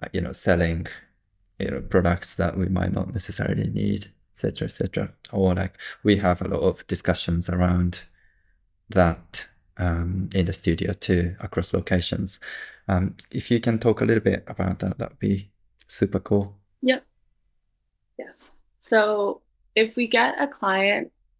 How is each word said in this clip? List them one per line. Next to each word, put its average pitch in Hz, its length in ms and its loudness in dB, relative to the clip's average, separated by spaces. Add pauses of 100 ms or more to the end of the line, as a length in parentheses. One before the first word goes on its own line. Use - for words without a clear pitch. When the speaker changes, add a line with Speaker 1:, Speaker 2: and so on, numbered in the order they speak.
Speaker 1:
uh, - 100 -8
you - 80 -2
know, - 120 -4
selling, 85 540 2 (720)
you - 120 -4
know, 67 100 -6
products 87 560 0
that 87 200 -2
we 92 120 0
might 92 240 0
not - 200 -4
necessarily - 560 -4
need, 101 380 -2 (300)
et - 40 -20
cetera, - 260 -4
et - 60 -8
cetera. - 400 -4 (200)
Or, 92 220 2
like, 92 240 -4 (240)
we 104 140 6
have 90 260 2
a 98 60 -4
lot 90 120 -2
of - 260 0
discussions 87 600 -2
around 90 520 2 (880)
that, - 580 2 (280)
um, 90 580 -2
in 92 120 2
the 101 60 -2
studio - 400 -2
too, 90 480 0
across - 340 -4
locations. - 640 -2 (480)
Um, 95 280 0 (140)
if - 200 -4
you 117 100 4
can 113 180 2
talk 110 220 2
a 123 40 0
little 113 180 4
bit 98 240 2
about 92 340 -2
that, 95 180 -4
that'd - 200 -8
be 101 320 -2 (360)
super - 340 -2
cool. 101 360 -2 (260)
Speaker 2:
Yep. 262 220 2 (1120)
Yes. - 320 -20 (280)
So 214 600 2 (340)
if 220 220 2
we 240 100 0
get 233 340 2
a 285 60 0
client 196 640 0 (300)